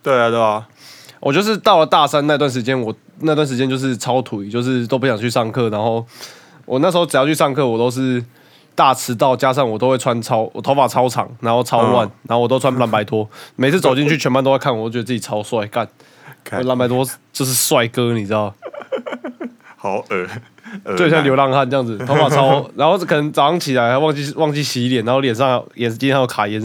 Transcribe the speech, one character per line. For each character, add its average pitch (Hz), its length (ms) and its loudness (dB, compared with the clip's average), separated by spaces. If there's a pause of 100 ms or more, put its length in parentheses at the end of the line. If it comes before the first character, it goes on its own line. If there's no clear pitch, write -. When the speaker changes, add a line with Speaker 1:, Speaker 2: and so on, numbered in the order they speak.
Speaker 1:
对 135 180 2
啊， 117 100 4
对 117 120 2
啊。 110 260 0 (520)
Speaker 2:
我 - 120 -2
就 160 100 2
是 214 160 0
到 190 220 4
了 156 60 6
大 160 200 4
三 143 220 2
那 151 100 4
段 143 120 2
时 123 120 -2
间， 131 180 -2
我 110 140 -4 (260)
那 156 140 0
段 151 120 2
时 135 100 -4
间 131 140 0
就 131 80 -2
是 131 180 -2
超 123 260 -2
颓， 104 280 -8
就 120 120 -2
是 123 260 0
都 131 100 0
不 127 100 0
想 117 100 0
去 117 120 -4
上 113 220 0
课， 117 180 -2
然 104 120 -2
后 113 240 -2 (600)
我 131 140 -2
那 175 120 2
时 175 60 0
候 175 80 2
只 - 120 -2
要 135 80 4
去 156 80 2
上 147 200 2
课， 139 120 0
我 113 120 0
都 117 120 0
是 127 340 -2 (520)
大 143 180 4
迟 127 220 -4
到， 131 200 2
加 131 160 2
上 131 160 0
我 110 120 -4
都 127 100 2
会 131 80 2
穿 120 240 -2
超， 110 320 -2
我 120 80 -10
头 139 140 0
发 139 120 4
超 127 220 0
长， 113 180 -4 (120)
然 117 140 -2
后 123 100 2
超 120 180 0 (100)
乱， 120 140 2
Speaker 1:
嗯。 98 60 -8 (160)
Speaker 2:
然 117 100 0
后 120 60 2
我 120 40 2
都 131 120 0
穿 131 180 0
蓝 120 120 0
白 110 140 0
拖， 107 240 -4 (280)
每 135 160 2
次 185 80 2
走 135 160 2
进 143 120 0
去， 151 100 2
全 131 140 -2
班 135 120 2
都 135 80 2
在 135 60 2
看 131 180 -4
我， 110 80 -6
我 113 60 -6
觉 117 80 -8
得 117 60 -4
自 127 100 -6
己 113 60 -2
超 107 220 -6
帅， 104 260 -4
干。 110 200 -4 (560)
Speaker 1:
干。 101 160 -8
Speaker 2:
我 127 80 -4
蓝 127 100 0
白 123 100 2
拖 127 160 0 (280)
就 - 120 -6
是 131 100 -2
帅 120 340 2
哥， 117 260 -2
你 110 120 -4
知 98 80 -4
道？ 104 200 -2 (1200)
Speaker 1:
好 98 180 -4 (140)
恶， 107 80 -4
恶 90 100 -4 (560)
男。 196 140 -4
Speaker 2:
就 175 120 4
像 156 140 4
流 135 120 2
浪 135 160 4
汉 135 160 2
这 135 80 -2
样 135 80 0
子， 113 160 -6
头 127 140 -2
发 151 160 4
超， 135 400 2
Speaker 1:
<laughs> - 60 -20
Speaker 2:
然 143 120 2
后 185 120 4
可 170 160 0
能 147 160 0
早 147 180 2
上 175 100 0
起 143 140 -4
来 120 160 2
还 127 80 2
忘 156 160 2
记， 143 220 -6
忘 151 180 0
记 147 80 -4
洗 123 280 -2
脸， 123 160 0
然 120 100 0
后 135 60 2
脸 131 120 0
上、 127 320 0 (100)
眼 117 140 -2
睛 117 240 -2
还 139 60 2
有 127 80 2
卡 107 200 -2
眼 107 180 -4